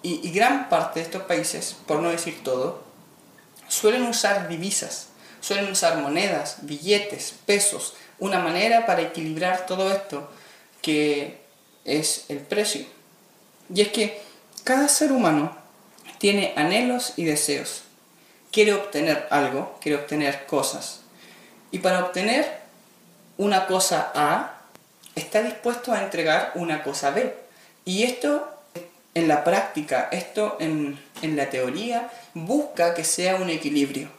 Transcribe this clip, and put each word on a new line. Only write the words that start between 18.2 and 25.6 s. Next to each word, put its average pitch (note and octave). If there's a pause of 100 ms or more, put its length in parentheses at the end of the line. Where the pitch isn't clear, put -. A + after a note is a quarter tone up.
Quiere G#3+
obtener D#3
algo, C#3+
quiere D3
obtener D3
cosas. - (720)
Y F#3
para F3+
obtener A3+ (760)
una G3
cosa F#3
A, D3+ (560)
está G#3+
dispuesto A#3+